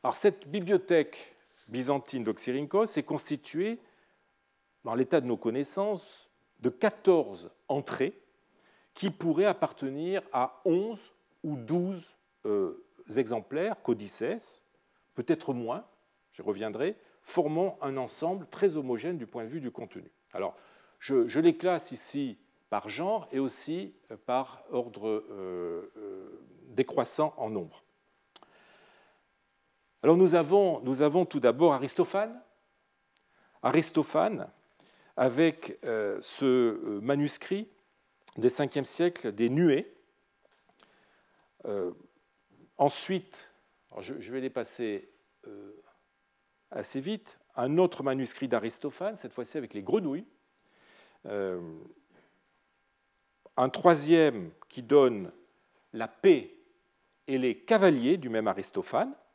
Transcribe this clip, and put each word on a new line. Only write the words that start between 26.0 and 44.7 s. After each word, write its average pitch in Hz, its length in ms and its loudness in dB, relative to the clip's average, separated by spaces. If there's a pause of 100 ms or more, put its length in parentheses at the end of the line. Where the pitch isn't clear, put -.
décroissant 131 680 0
en 110 140 -6
nombre. 90 340 -8 (2250)
Alors 160 140 8
nous 180 180 6
avons, 170 460 4
nous 127 220 0
avons 156 240 4
tout 147 120 -6
d'abord 131 360 6
Aristophane. 190 680 -2 (1200)
Aristophane, 160 840 0 (680)
avec, 147 680 2
euh, 110 380 -2
ce, - 240 -4
euh, 117 560 2
manuscrit 147 640 0 (720)
des 117 100 4
cinquième 139 380 0
siècle, 170 460 -2
des 117 180 0
Nuées. 143 440 2 (1700)
Euh, 98 260 -4 (840)
ensuite, 170 580 0 (540)
alors 104 120 -14
je, 120 160 -12
je 110 140 -12
vais 131 80 -6
les 131 100 -4
passer, 110 600 -6 (360)